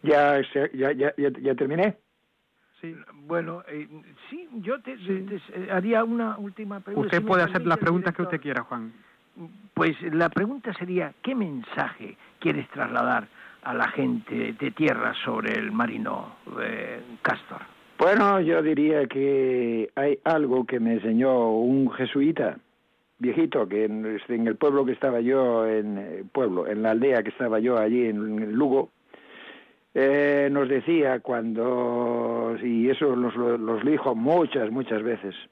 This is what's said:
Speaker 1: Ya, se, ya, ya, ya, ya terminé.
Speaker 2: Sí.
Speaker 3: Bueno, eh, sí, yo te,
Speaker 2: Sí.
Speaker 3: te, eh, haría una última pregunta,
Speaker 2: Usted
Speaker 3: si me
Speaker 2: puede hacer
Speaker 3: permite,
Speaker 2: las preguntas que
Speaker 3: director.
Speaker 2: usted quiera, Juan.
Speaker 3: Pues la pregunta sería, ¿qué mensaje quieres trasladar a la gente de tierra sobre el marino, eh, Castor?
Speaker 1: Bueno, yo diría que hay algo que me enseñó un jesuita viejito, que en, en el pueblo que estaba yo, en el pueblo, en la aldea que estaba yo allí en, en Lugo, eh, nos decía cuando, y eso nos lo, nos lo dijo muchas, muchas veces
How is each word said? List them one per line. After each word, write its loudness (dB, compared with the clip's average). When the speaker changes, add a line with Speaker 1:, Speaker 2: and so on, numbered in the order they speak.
Speaker 1:
Ya, 4
se, 0
ya, 0
ya, 0
ya, 2
ya 0
terminé. 0
Speaker 2:
Sí. -14
Speaker 3:
Bueno, -6
eh, -10
sí, -14
yo -4
te, -14
Speaker 2:
Sí. -6
Speaker 3:
te, -8
eh, -8
haría 2
una -2
última -10
pregunta, -4
Speaker 2:
Usted 2
Speaker 3:
si 0
me -4
Speaker 2:
puede 4
hacer -2
Speaker 3:
permite, 0
Speaker 2:
las 2
preguntas 0
que -4
Speaker 3:
director. -4
Speaker 2:
usted -6
quiera, -4
Juan. -10
Speaker 3:
Pues 0
la 2
pregunta -4
sería, -2
¿qué -2
mensaje -6
quieres -2
trasladar -2
a -8
la -2
gente -4
de -6
tierra 0
sobre -2
el -6
marino, -4
eh, -8
Castor? -6
Speaker 1:
Bueno, 6
yo 2
diría 2
que 0
hay 0
algo 2
que -2
me 2
enseñó 2
un 2
jesuita 0
viejito, 0
que 0
en, -2
en 0
el 0
pueblo 4
que 0
estaba 0
yo, 2
en 0
el -10
pueblo, 0
en -2
la 2
aldea 4
que -4
estaba -2
yo 2
allí 2
en, -2
en -4
Lugo, 2
eh, 4
nos 2
decía 2
cuando, -2
y 2
eso 2
nos 0
lo, 2
nos -2
lo 2
dijo 2
muchas, 2
muchas -2
veces -4